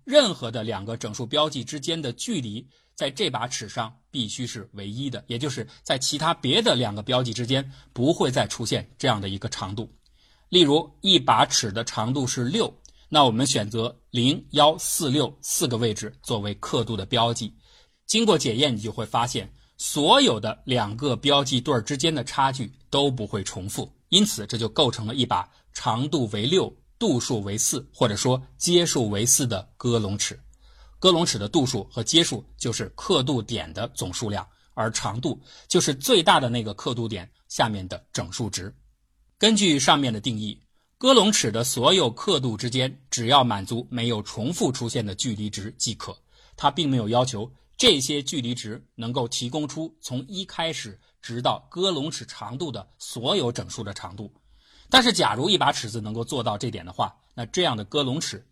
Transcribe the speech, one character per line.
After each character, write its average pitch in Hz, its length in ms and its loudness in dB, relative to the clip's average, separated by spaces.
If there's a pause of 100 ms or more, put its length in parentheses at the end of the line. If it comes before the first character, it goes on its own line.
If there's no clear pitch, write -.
任 254 320 4
何 117 160 -6
的 113 140 -4
两 101 200 -6
个 113 120 -6
整 107 180 -8
数 123 100 -6
标 147 240 0
记 143 140 -6
之 147 160 -10
间 165 240 -4
的 127 100 -6
距 214 280 -4
离 110 260 -10 (300)
在 139 160 -4
这 165 180 -2
把 117 160 -4
尺 113 220 -8
上 113 280 -8 (140)
必 127 160 -4
须 123 180 -6
是 110 280 -10
唯 101 180 -10
一 131 180 -6
的， 117 200 -8
也 117 100 -4
就 147 100 -2
是 127 160 -6 (200)
在 147 120 0
其 135 220 -2
他 160 160 2
别 151 260 2
的 220 140 4
两 120 180 0
个 104 80 -6
标 127 220 0
记 120 100 -4
之 120 140 -4
间 135 260 -2 (200)
不 131 200 2
会 180 160 2
再 127 160 2
出 110 220 -6
现 107 320 -2
这 - 80 -2
样 113 140 2
的 98 80 -4
一 98 100 -6
个 107 100 -6
长 98 240 -6
度。 107 160 -8 (600)
例 180 140 6
如 151 280 4 (120)
一 185 180 4
把 127 260 6
尺 - 240 0
的 113 140 -4
长 117 280 -2
度 135 140 0
是 123 200 -2
六， 196 300 -2 (320)
那 151 160 6
我 127 60 6
们 113 160 2
选 104 240 0
择 113 260 -4 (140)
零、 120 400 0
幺、 147 280 6
四、 - 320 -2
六 151 220 2 (100)
四 - 260 -2
个 120 80 0
位 110 180 0
置 107 180 -8 (120)
作 113 160 -2
为 104 140 -4
刻 - 280 -2
度 110 140 -4
的 95 100 -6
标 117 260 2
记。 113 220 -8 (500)
经 226 220 2
过 196 100 6
检 120 220 0
验， 139 160 2
你 104 60 -6
就 107 100 -6
会 107 160 -8
发 120 220 0
现 107 240 -8 (260)
所 185 440 4
有 127 180 4
的 107 240 -6
两 113 320 0
个 127 200 0
标 143 280 2
记 131 160 0
对 139 140 0
儿 113 80 2
之 143 160 -4
间 160 160 0
的 135 100 -4
差 135 260 0
距 131 220 -6 (160)
都 143 220 2
不 120 160 -4
会 98 180 -4
重 95 240 -8
复， - 240 -8 (160)
因 196 160 6
此 110 220 -4
这 123 100 -8
就 110 100 -2
构 127 240 2
成 107 160 -6
了 113 80 -6
一 127 120 0
把 92 200 -2 (280)
长 123 340 -2
度 147 200 0
为 104 180 -4
六、 151 280 2 (240)
度 156 220 2
数 113 220 -2
为 101 160 -6
四 - 340 -2
或 123 160 2
者 104 80 -2
说 127 240 2 (160)
阶 175 300 4
数 123 240 0
为 104 160 0
四 135 200 4
的 101 300 -4
哥 120 220 2
龙 104 180 -2
尺。 - 240 -4 (580)
哥 185 140 6
龙 170 140 4
尺 - 100 -2
的 101 100 -4
度 131 200 2
数 110 240 -2
和 117 120 -6
阶 160 220 4
数 110 180 -4 (140)
就 120 160 -4
是 107 240 -6
刻 156 260 2
度 127 200 0
点 92 320 -6
的 104 140 -6
总 90 260 -8
数 107 160 -4
量， 98 160 -4 (260)
而 113 200 -2
长 107 280 -4
度 131 180 -4 (300)
就 185 100 4
是 156 160 2
最 175 280 2
大 175 180 6
的 127 80 -2
那 120 140 -2
个 104 100 -6
刻 123 220 -4
度 117 120 -4
点 101 240 -8 (180)
下 123 200 0
面 98 180 -6
的 - 160 -10 (120)
整 90 180 -6
数 113 160 -4
值。 95 260 -10 (600)
根 220 180 6
据 190 240 4
上 151 200 6
面 135 120 0
的 107 100 -4
定 110 180 -4
义， 107 200 -8 (380)
哥 262 160 4
龙 220 180 8
尺 127 220 2
的 113 100 0
所 131 300 2
有 175 160 4
刻 160 320 0
度 120 160 -2
之 120 140 -4
间 127 280 -2 (120)
只 117 160 -2
要 131 180 8
满 101 220 -2
足 120 240 -6
没 120 180 -2
有 107 140 -2
重 120 320 -6
复 165 180 0
出 117 160 -4
现 113 160 -2
的 98 100 -6
距 117 200 -4
离 104 160 -6
值 104 260 -10
即 - 180 -4
可， - 220 -12 (400)
它 143 140 2
并 160 180 0
没 131 80 2
有 107 140 0
要 120 120 4
求 123 300 -4 (240)
这 190 240 4
些 143 220 -2
距 139 180 -4
离 120 140 -4
值 117 280 -10 (120)
能 117 180 -6
够 123 160 -2
提 120 220 -6
供 151 180 -4
出 160 320 -8
从 131 260 -8
一 190 180 -10
开 165 280 -6
始 120 260 -10 (220)
直 120 220 -8
到 127 280 -2
歌 185 200 -2
隆 156 200 -4
尺 - 160 -10
长 110 300 -12
度 151 140 -6
的 101 180 -12 (100)
所 135 380 -2
有 123 160 0
整 98 160 -8
数 - 140 -10
的 101 100 -8
长 92 240 -12
度。 104 160 -14 (560)
但 262 140 6
是 233 100 4
假 143 220 2
如 139 160 0
一 180 80 4
把 139 140 4
尺 - 180 -4
子 113 100 -6
能 107 140 -6
够 117 100 -4
做 127 180 -4
到 107 140 -2
这 117 140 -4
点 85 160 -10
的 87 60 -16
话， 107 220 -2 (200)
那 120 120 -8
这 180 160 -2
样 147 140 2
的 104 80 -6
歌 147 180 -2
隆 135 180 -2
尺 - 320 -8